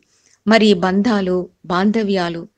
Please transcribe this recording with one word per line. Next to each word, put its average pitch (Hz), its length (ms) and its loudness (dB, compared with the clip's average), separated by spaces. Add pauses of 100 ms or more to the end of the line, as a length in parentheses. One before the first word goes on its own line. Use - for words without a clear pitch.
(480)
మరి 214 260 4
బంధాలు, 185 760 -2 (160)
బాంధవ్యాలు, 185 840 -2 (100)